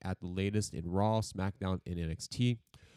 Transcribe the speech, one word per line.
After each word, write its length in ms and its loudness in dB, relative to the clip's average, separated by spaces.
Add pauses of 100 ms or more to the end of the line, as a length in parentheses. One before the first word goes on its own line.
at 160 -2
the 80 -8
latest 480 0
in 160 -4
Raw, 300 4
SmackDown, 640 -2
and 140 -4
N 100 0
X 160 -6
T, 320 0 (380)